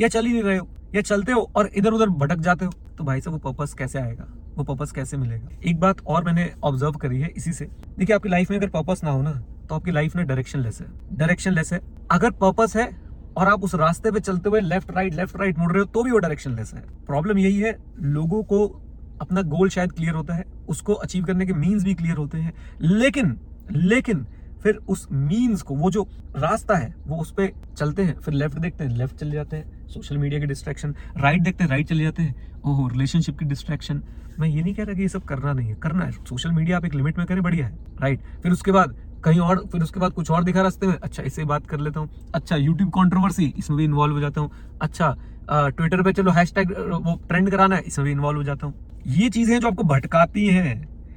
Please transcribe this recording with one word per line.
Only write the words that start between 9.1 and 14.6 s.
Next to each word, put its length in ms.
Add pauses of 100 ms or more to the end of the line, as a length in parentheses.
हो 120
ना, 100 (360)
तो 60
आपकी 160
लाइफ 260
ना 60
डायरेक्शनलेस 580
है, 60 (260)
डायरेक्शनलेस 600
है। 80 (300)
अगर 200
पर्पस 460
है 140 (460)
और 120
आप 160
उस 100
रास्ते 360
पे 100
चलते 300
हुए 100